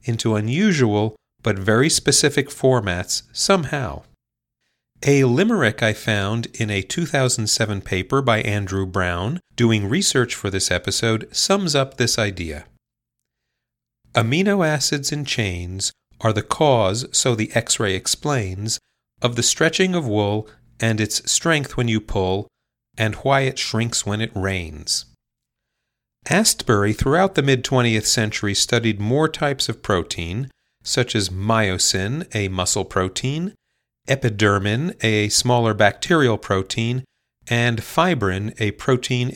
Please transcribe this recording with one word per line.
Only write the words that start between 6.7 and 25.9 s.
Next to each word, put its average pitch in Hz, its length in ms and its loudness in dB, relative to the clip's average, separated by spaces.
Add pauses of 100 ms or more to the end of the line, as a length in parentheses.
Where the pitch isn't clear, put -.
a 98 140 -2
two 170 240 -4
thousand 123 400 0
seven 104 340 0
paper 98 400 -2
by 117 200 2
Andrew 98 440 -2
Brown, 92 540 -2 (160)
doing 110 340 4
research 135 460 0
for 101 160 -4
this 95 180 -2
episode, 110 680 -2
sums 196 380 0
up 135 240 0
this 120 220 0
idea. 90 460 -4 (1500)
"Amino 175 500 2
acids 147 480 -2
in 147 140 -4
chains 92 680 -4 (280)
are 110 140 0
the 117 100 0
cause, 120 680 2
so - 220 2
the 110 220 -2
X-ray 107 400 0
explains, 107 840 -4 (440)
of 120 120 0
the 120 80 0
stretching 180 500 0
of 165 140 -2
wool 104 420 0 (300)
and 113 200 0
its - 320 -2
strength 156 460 0
when 123 100 0
you 110 140 2
pull, 95 460 -2 (500)
and 107 200 0
why 135 240 2
it 131 180 -2
shrinks 117 440 -2
when 104 160 -2
it 113 140 -4
rains." 90 720 -4 (1200)